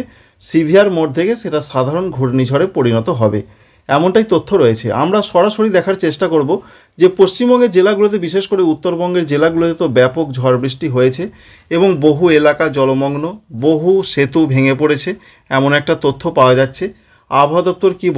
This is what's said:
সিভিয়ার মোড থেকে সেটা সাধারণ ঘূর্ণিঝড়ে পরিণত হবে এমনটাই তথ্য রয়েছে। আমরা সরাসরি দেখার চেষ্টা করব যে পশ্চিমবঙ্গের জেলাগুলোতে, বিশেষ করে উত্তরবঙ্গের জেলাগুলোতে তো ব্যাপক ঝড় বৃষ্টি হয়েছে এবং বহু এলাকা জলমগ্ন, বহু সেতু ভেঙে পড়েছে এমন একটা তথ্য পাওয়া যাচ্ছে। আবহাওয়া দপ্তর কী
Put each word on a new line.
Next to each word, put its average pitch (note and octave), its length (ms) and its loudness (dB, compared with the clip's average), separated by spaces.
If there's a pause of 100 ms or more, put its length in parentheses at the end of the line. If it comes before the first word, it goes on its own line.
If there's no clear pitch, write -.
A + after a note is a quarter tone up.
(420)
সিভিয়ার E3+ 540 2
মোড D#3+ 220 0
থেকে F#3+ 160 0 (100)
সেটা D3+ 160 -4 (120)
সাধারণ C#3+ 340 -2 (120)
ঘূর্ণিঝড়ে C3 480 0 (100)
পরিণত A2+ 340 0 (120)
হবে G#2 180 0 (500)
এমনটাই F#3 440 2
তথ্য - 160 -2 (140)
রয়েছে। A2+ 240 0 (140)
আমরা F#3+ 180 0 (120)
সরাসরি G#3 460 0
দেখার F#3+ 260 -2
চেষ্টা E3 300 -2
করব C#3 160 0 (520)
যে F#3 60 6 (120)
পশ্চিমবঙ্গের A#3+ 560 2
জেলাগুলোতে, G3+ 500 2
বিশেষ F#3+ 260 -4
করে F#3+ 120 0 (100)
উত্তরবঙ্গের F3 580 -2
জেলাগুলোতে E3 500 0
তো E3+ 40 -2 (120)
ব্যাপক B2+ 280 2 (120)
ঝড় B2+ 260 0
বৃষ্টি C3+ 320 -6
হয়েছে C3 280 0 (480)
এবং F3+ 180 2 (160)
বহু D3+ 180 2 (160)
এলাকা D3+ 260 2 (120)
জলমগ্ন, C#3 460 -2 (420)
বহু D#3+ 260 0 (200)
সেতু C#3+ 300 0 (120)
ভেঙে C3+ 280 2
পড়েছে D3+ 280 -2 (480)
এমন C#3 220 2
একটা D#3+ 140 -2 (120)
তথ্য C3+ 180 -2 (140)
পাওয়া B2+ 220 6
যাচ্ছে। C3+ 260 -2 (460)
আবহাওয়া D3+ 380 0
দপ্তর F3+ 300 0
কী F3+ 80 -2 (100)